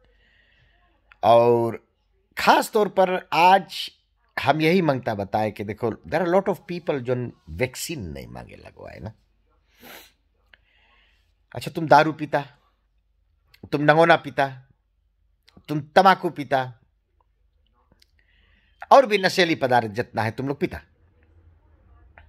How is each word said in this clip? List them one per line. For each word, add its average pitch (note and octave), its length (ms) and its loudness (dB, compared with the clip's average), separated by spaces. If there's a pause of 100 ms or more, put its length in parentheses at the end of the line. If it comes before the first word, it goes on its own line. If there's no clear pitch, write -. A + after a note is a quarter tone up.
(1200)
और A#2 680 2 (500)
खास C#4 340 2
तौर G#3 160 2
पर F#3 440 -2
आज F#3 580 2 (520)
हम C#3+ 180 0
यही E3+ 220 2
मांगता C3 320 -2
बताए G#2 360 -4
कि G#2 140 -12
देखो, G#2+ 260 -6
there B2+ 320 -6
are F3 120 -2
lot F#3+ 140 0
of F#3 100 -4 (120)
people E3+ 280 -6
जो B2 340 -6 (180)
वैक्सीन A#2+ 580 -10
नहीं C2+ 180 -14
मांगे A#1 300 -20
लगवाए - 440 -20
ना। A2 120 -14 (2500)
अच्छा, A#2+ 160 -12
तुम E3 160 -8
दारू D3+ 260 4
पीता, D3+ 280 -4 (1300)
तुम C#3+ 100 -4
नगोना D#3+ 340 6
पीता, C3+ 520 -6 (1000)
तुम D3+ 120 -4
तम्बाकू F#3 500 2
पीता, C3 480 -6 (2250)
और C4 140 8
भी G#3 120 -2
नशीली F3 360 0
पदार्थ A#2+ 360 0
जितना A2+ 320 -6
है A2+ 80 -2
तुम C3 180 -10
लोग C#3 120 -6
पीता, - 180 -6 (1500)